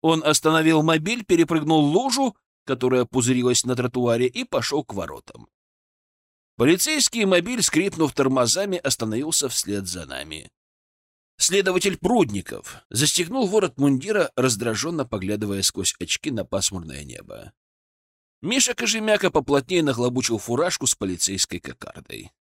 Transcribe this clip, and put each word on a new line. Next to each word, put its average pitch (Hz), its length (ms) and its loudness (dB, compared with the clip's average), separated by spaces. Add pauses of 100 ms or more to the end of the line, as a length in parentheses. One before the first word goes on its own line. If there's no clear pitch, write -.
Он 160 220 2
остановил 156 600 4
мобиль, 165 400 0
перепрыгнул 160 560 4
лужу, 233 560 2 (300)
которая 127 400 2
пузырилась 123 600 2
на 127 100 -2
тротуаре, 123 520 0
и 233 160 -4
пошёл 139 400 -2
к - 100 -14
воротам. 76 540 -12 (1080)
Полицейский 202 680 2
мобиль, 190 360 2
скрипнув 160 520 0
тормозами, 135 640 0
остановился 131 720 -4
вслед 98 380 -4
за 87 180 -10
нами. 73 460 -12 (840)
Следователь 185 600 2
Прудников 139 800 0 (120)
застегнул 175 560 0
ворот 190 320 0
мундира, 143 600 2
раздражённо 123 680 -2
поглядывая 101 580 -4
сквозь - 360 -2
очки - 320 -6
на 107 140 -4
пасмурное 80 580 -6
небо. - 480 -16 (920)
Миша 247 320 0
Кожемяка 214 580 2
поплотнее 143 520 2
нахлобучил 123 540 0
фуражку 131 500 -2
с - 80 2
полицейской 92 640 -4
кокардой. - 720 -16 (120)